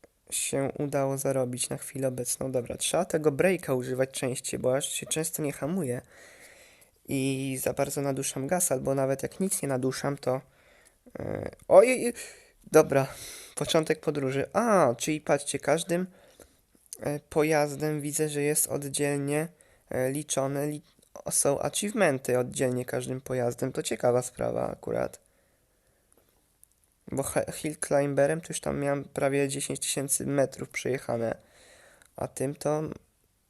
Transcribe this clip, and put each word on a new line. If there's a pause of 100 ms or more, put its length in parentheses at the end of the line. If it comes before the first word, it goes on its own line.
(300)
się
udało
zarobić
na
chwilę
obecną.
Dobra,
trzeba
tego
breaka
używać
częściej,
bo
aż
się
często
nie
hamuje (1080)
i
za
bardzo
naduszam
gaz,
albo
nawet
jak
nic
nie
naduszam,
to, (800)
e, (180)
ojej, (600)
dobra, (480)
początek
podróży.
A,
czyli
patrzcie,
każdym, (920)
e,
pojazdem
widzę,
że
jest
oddzielnie, (420)
e,
liczone,
li-, (480)
są
achievementy
oddzielnie
każdym
pojazdem.
To
ciekawa
sprawa
akurat. (1900)
Bo
he-,
hill (100)
climberem
to
już
tam
miałem
prawie
dziesięć
tysięcy
metrów
przejechane, (800)
a
tym
to (680)